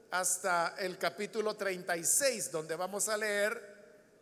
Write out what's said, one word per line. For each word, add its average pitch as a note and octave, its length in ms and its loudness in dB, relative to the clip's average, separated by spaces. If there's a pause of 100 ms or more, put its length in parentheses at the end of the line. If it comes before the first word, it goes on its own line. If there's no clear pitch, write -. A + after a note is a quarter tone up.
(120)
hasta F3+ 680 2
el F#3 180 -4
capítulo G#3 600 -2
treinta F#3 420 -2
y E3 60 -4
seis, A#3+ 460 2
donde D#3 240 -4
vamos F#3+ 360 -2
a G#3+ 80 0
leer G#3+ 500 0 (540)